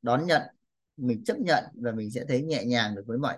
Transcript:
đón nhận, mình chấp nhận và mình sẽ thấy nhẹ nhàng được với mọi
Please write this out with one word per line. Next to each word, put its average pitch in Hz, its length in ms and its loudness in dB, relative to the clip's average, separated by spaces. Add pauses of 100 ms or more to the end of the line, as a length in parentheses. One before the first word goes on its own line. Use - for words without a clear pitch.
đón 131 260 2
nhận, 156 140 4 (560)
mình 120 260 -2
chấp 226 160 -2
nhận 170 240 4 (100)
và 117 180 -4
mình 107 200 -6
sẽ 117 160 -6
thấy 131 140 2
nhẹ 147 240 -2
nhàng 113 300 2
được 101 100 -10
với 117 120 -4
mọi 135 200 -2